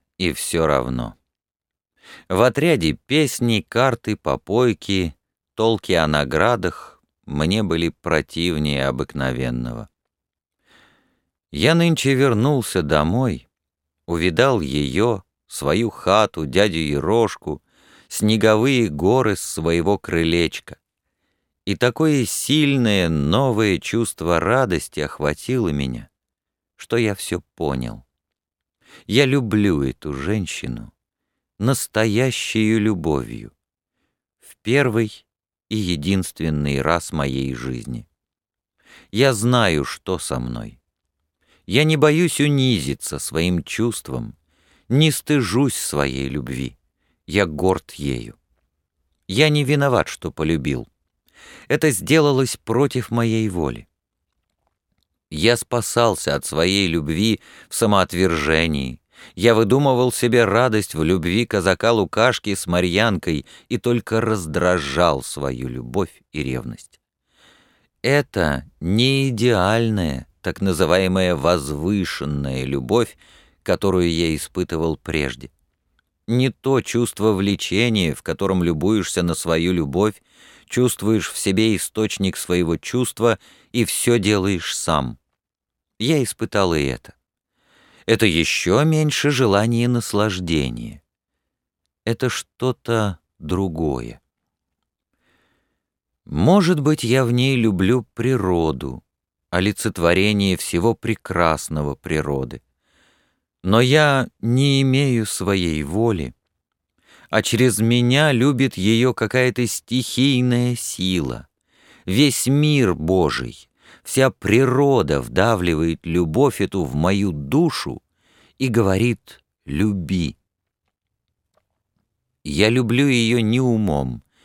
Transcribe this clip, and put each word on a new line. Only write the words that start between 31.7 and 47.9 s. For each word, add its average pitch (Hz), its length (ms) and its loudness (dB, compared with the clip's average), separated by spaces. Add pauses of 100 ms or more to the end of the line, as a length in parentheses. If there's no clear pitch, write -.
любовью, 73 720 -2 (920)
в - 200 -20
первый 117 640 0 (440)
и 110 60 -4
единственный 80 1080 -2
раз 82 300 0
моей 67 440 -4
жизни. 60 520 -10 (1040)
Я 127 220 2
знаю, 104 520 2
что - 340 -6
со 64 200 -6
мной. 58 400 -10 (880)
Я 113 160 2
не 156 140 2
боюсь 151 420 4
унизиться 123 800 0
своим 85 420 -2
чувством, 64 760 -6 (500)
не 151 240 4
стыжусь 131 640 0
своей 67 540 -4
любви. 65 480 -8 (480)
Я 95 200 0
горд 85 460 -2